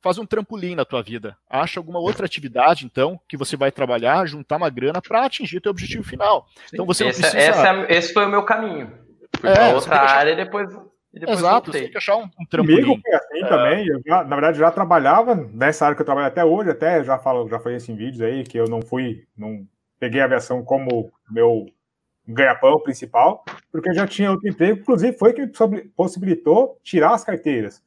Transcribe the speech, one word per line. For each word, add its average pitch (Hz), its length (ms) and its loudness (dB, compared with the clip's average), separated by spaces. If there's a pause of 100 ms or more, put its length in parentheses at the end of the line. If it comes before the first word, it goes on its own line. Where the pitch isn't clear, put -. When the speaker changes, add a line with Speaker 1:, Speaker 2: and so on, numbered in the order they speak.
Speaker 1:
faz 185 160 0
um 220 80 -10
trampolim 196 480 -6
na 147 100 -2
tua 123 180 -6
vida. 107 340 -12 (120)
Acha 151 320 -4
alguma 170 180 -10
outra 196 280 -4
atividade, 139 580 0
então, 143 340 -2 (100)
que - 80 -14
você 139 200 -6
vai 135 160 0
trabalhar, 131 540 0
juntar 147 300 -8
uma 170 120 -2
grana 139 320 -4
pra - 240 0
atingir 262 340 -6
o - 20 -8
teu 208 100 -2
objetivo 196 340 -8
final. 202 420 0 (260)
Então, - 120 -6
você 180 200 0
não - 60 0
Speaker 2:
Essa, - 100 -4
Speaker 1:
precisa - 220 2
Speaker 2:
essa, 160 460 4
esse 170 240 2
foi 208 140 2
o - 20 -2
meu 202 160 0
caminho. 196 480 -4 (480)
Fui - 80 -2
Speaker 1:
É, 196 60 6
Speaker 2:
pra 226 140 4
Speaker 1:
você 165 80 4
Speaker 2:
outra 160 140 -4
Speaker 1:
tem 156 100 4
que 139 60 6
achar 135 120 6
Speaker 2:
área 151 140 2
e 165 40 -2
depois, 185 380 -8 (400)
e - 60 -18
depois 190 180 -2
Speaker 1:
Exato, 175 160 4
Speaker 2:
voltei. 220 180 0
Speaker 1:
você 135 100 -4
tem - 100 -10
que 214 60 -8
achar 196 180 0
um, 226 60 -4
um 202 60 -14 (220)
Speaker 3:
Comigo - 0 -
Speaker 1:
trampolim. 208 500 4
Speaker 3:
foi - 140 -2
assim 160 300 -4
Speaker 1:
É. - 40 -2
Speaker 3:
também. 185 380 2
Eu 139 180 -2
já, 165 200 2
na 139 120 -4
verdade, 151 220 2
já 165 140 4
trabalhava 175 640 2
nessa 135 500 -2
área - 80 2
que - 80 -4
eu - 40 -2
trabalho 139 200 0
até 170 180 0
hoje, 175 260 2
até 156 340 0
já 131 140 0
falo, 127 300 -2
já 113 120 -6
falei 123 180 -8
isso 117 140 -14
em 110 40 -12
vídeos 120 240 -10
aí, 127 220 -4
que 123 160 -10
eu 117 100 2
não 113 140 -4
fui, 123 420 -8 (120)
não 104 280 -14 (360)
peguei 127 200 -2
a 135 40 4
aviação 127 400 -2
como 123 480 -2 (180)
meu 113 360 2 (600)
ganha-pão 135 540 4
principal, 135 640 0 (260)
porque 165 200 -4
eu 175 40 0
já 190 120 0
tinha 196 240 -2
outro 196 180 -2
emprego, 196 320 0
inclusive 240 360 0
foi 220 160 4
que 240 100 -6
me 262 40 -6
possi-, 214 500 -2
possibilitou 185 840 0
tirar 175 320 2
as 226 100 -4
carteiras. 135 640 -4